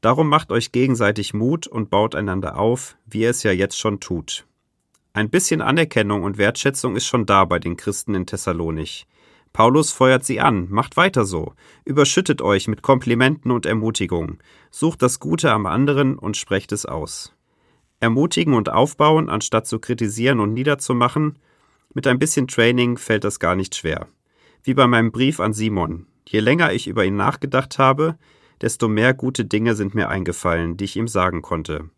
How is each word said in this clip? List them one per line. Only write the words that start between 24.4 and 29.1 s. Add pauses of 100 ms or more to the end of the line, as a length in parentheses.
Wie
bei
meinem
Brief
an
Simon. (200)
Je
länger
ich
über
ihn
nachgedacht
habe, (440)
desto
mehr